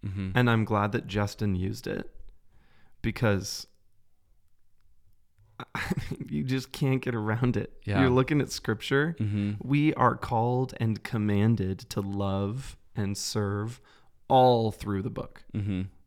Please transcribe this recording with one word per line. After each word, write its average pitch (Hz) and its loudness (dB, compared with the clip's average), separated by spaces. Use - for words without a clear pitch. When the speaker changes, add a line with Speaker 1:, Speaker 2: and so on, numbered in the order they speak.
Speaker 1:
Mm-hmm. 95 -4
Speaker 2:
And 123 4
I'm 110 4
glad 104 2
that 117 -2
Justin 101 0
used 95 -4
it - -6
because 104 0
<laughs> - -16
I - -4
mean, - -8
you 147 -2
just 131 -2
can't 135 2
get 123 -4
around 110 0
it. - -6
Speaker 1:
Yeah. 101 2
Speaker 2:
You're 131 6
looking 135 4
at - -2
scripture. 139 0
Speaker 1:
Mm-hmm. 104 0
Speaker 2:
We 147 4
are 120 4
called 123 0
and 113 0
commanded 104 2
to - -4
love 98 -4
and 101 -4
serve 104 -4
all 123 6
through 101 -2
the - -4
book. - -10
Speaker 1:
Mm-hmm. 98 -2